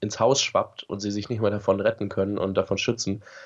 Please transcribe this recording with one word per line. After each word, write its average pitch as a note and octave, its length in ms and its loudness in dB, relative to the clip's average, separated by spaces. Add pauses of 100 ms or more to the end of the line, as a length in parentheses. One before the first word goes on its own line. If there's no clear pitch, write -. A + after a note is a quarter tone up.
ins - 180 -4
Haus B2+ 220 4
schwappt - 420 -2
und G2+ 160 -8
sie G#2 120 -2
sich G#2 180 -4
nicht A2+ 120 -4
mehr G#2 100 4
davon G2+ 280 2
retten G2+ 300 0
können G2 280 0
und F#2+ 180 -2
davon G2 220 2
schützen. A2 440 -2 (240)